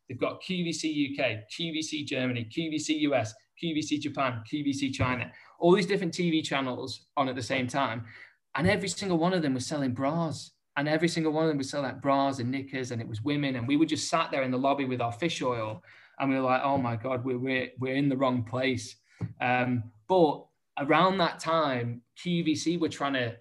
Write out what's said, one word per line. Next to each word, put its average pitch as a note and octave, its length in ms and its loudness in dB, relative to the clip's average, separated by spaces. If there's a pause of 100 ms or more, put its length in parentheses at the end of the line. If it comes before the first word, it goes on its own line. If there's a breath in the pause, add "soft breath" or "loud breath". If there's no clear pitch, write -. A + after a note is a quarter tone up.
they've A#2+ 120 -10
got - 240 -4
Q F3+ 200 -2
V E3+ 100 -2
C D#3+ 180 -2
U C#3+ 260 -2
K, A#2 240 0 (140)
Q E3 180 -4
V D#3 80 -2
C D3+ 240 -6
Germany, B2+ 380 -2
Q D#3+ 260 -4
V D#3 80 -2
C D#3 220 0
U C#3+ 160 4
S, A2+ 180 0 (260 soft breath)
Q E3+ 140 -2
V D3+ 80 0
C D3+ 160 0
Japan, B2+ 500 -2
Q D3 160 -4
V C#3 100 0
C C3 180 -2
China, B2+ 400 -2 (280 loud breath)
all F3 160 8
these F#3+ 120 4
different F#3 260 0
T F3 160 0
V D#3+ 140 2
channels C3 640 -4 (100)
on C3+ 120 2
at B2+ 60 -4
the C3 60 -6
same C3 260 -2
time. B2 380 -2 (500 loud breath)
And D3 120 2
every G3 220 2
single F#3 280 0
one F3 160 2
of F3+ 80 2
them C#3 120 0
was B2 120 -2
selling C#3 280 -2
bras. D#3 580 -2 (240)
And C#3+ 140 2
every D#3 180 4
single D#3+ 240 0
one D#3 120 2
of D#3+ 60 4
them D3 100 0
was C3 100 -4
selling, C#3+ 160 -2
like, A#2+ 160 -8
bras C#3 380 2
and A#2+ 100 -2
knickers, C3 400 -4
and A#2 100 -4
it A2+ 80 -8
was A2 140 -6
women. C#3+ 360 0
And A#2+ 100 -4
we C#3+ 100 4
were D#3+ 80 4
just D#3 240 -2
sat - 220 0
there C#3+ 100 0
in C3 80 0
the B2+ 80 0
lobby C3+ 280 2
with B2+ 160 -2
our A#2 100 -2
fish E3 320 -2
oil. A2+ 400 -2 (340 loud breath)
And C3+ 140 2
we C3+ 40 2
were C3 60 2
like, B2+ 220 4
"Oh C#3 160 2
my A#2+ 160 0
God, A#2+ 280 -2
we're, B2+ 140 -2
we're, C3 400 -2
we're B2+ 180 -2
in C#3+ 140 2
the C3 80 2
wrong B2+ 260 2
place." B2+ 520 -2 (440 loud breath)
Um, B2 440 2 (240)
but E3 360 4 (360)
around E3 400 4
that E3+ 200 0
time, C3 640 0 (180)
Q E3+ 240 0
V D3+ 120 2
C E3 220 0
were D#3+ 120 0
trying C#3 240 -2
to A#2+ 280 -2